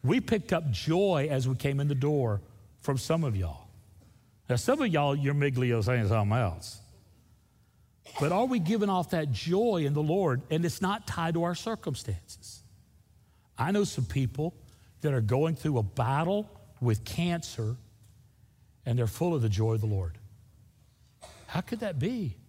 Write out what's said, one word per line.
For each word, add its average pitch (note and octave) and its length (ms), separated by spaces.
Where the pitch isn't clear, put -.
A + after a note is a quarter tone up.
we F#3 180
picked - 320
up E3 180
joy D#3 600
as C3 180
we C3 60
came C#3 260
in C#3+ 80
the C#3+ 60
door C3 480
from C3+ 180
some D#3+ 260
of A#2+ 100
y'all. E2+ 320
Now, B2 80
some C#4+ 260
of B3+ 60
y'all, D3 280
your C#3 180
amygdala B2+ 440
is G#2 80
saying A#2+ 220
something G#2+ 280
else. F#2+ 440
But C#3+ 140
are G#3+ 140
we B3+ 120
giving G3+ 320
off F3+ 200
that D#3 200
joy F3+ 560
in C#3+ 80
the D3+ 80
Lord? D#3 480
And E3 140
it's - 180
not G3+ 240
tied E3 280
to E3+ 100
our F3 100
circumstances. - 1080
I C#3+ 140
know G3+ 140
some - 200
people C3+ 500
that D3+ 100
are C3 80
going C3 340
through D3 240
a A2 40
battle D3 680
with A#2 240
cancer, D#3+ 720
and A#2+ 120
they're A#2+ 80
full E3+ 280
of C#3 80
the A2+ 60
joy A2 260
of A2 60
the G#2+ 60
Lord. F#2+ 320
How - 140
could A3 200
that F#3+ 180
be? F3+ 380